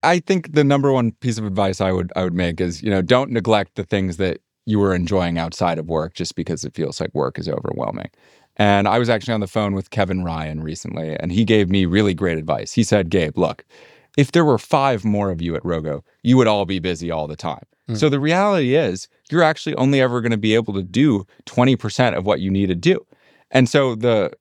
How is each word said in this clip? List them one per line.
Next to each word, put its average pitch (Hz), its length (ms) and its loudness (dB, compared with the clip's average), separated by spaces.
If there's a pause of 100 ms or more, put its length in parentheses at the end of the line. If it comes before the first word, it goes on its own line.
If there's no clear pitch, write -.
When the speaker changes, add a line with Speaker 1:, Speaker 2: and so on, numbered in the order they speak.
Speaker 1:
I 175 160 2
think 170 340 -2
the 147 100 4
number 139 280 4
one 120 220 2
piece 117 240 -4
of 110 80 -6
advice 98 360 0
I 95 100 2
would, 90 240 -2
I 92 80 0
would 90 100 -2
make 87 280 -2
is, 87 200 -4
you - 80 -2
know, 98 120 2
don't 123 300 2
neglect 110 440 0
the 104 80 -6
things 95 340 -2
that 92 220 -2 (260)
you 107 140 0
were 98 160 2
enjoying 87 420 0
outside 82 420 -2
of 78 80 -8
work 82 260 -2
just - 220 -8
because 82 280 -6
it - 100 -10
feels 71 260 -6
like - 140 -6
work 71 240 -2
is - 120 -8
overwhelming. - 600 -6 (480)
And 101 300 4
I 110 120 2
was 120 100 0
actually 117 240 0
on 110 60 -2
the 101 80 -4
phone 104 260 -2
with 98 160 -6
Kevin 92 340 -2
Ryan 78 380 -6
recently, 78 580 -8
and 87 120 -4
he 107 140 2
gave 104 240 4
me 95 160 4
really 98 280 2
great 82 240 -2
advice. 76 360 -4
He 117 100 2
said, 98 260 2
"Gabe, 82 280 0
look, - 280 -2 (520)
if 143 160 2
there 170 120 4
were 131 120 4
five 135 480 0
more 101 260 0
of 85 100 -6
you 82 140 -4
at - 80 -6
Rogo, 78 400 -4 (180)
you 123 160 4
would 123 100 6
all 101 180 2
be 92 140 -4
busy 85 300 -6
all 78 180 -4
the 76 80 -10
time." - 300 -10 (240)
Speaker 2:
Mm. 113 80 -6
Speaker 1:
So 151 120 2
the 139 100 0
reality 165 560 0
is, 107 320 -2 (220)
you're 165 140 2
actually 156 320 -2
only 135 260 2
ever 123 200 0
gonna 117 160 0
be 107 160 2
able 110 200 0
to 98 100 -4
do 110 420 2 (200)
twenty 127 300 2
percent 117 400 0
of 92 100 -2
what 95 140 2
you 95 120 -2
need 98 160 2
to 92 80 0
do. 92 300 0 (460)
And 131 160 4
so 131 280 2
the 110 460 0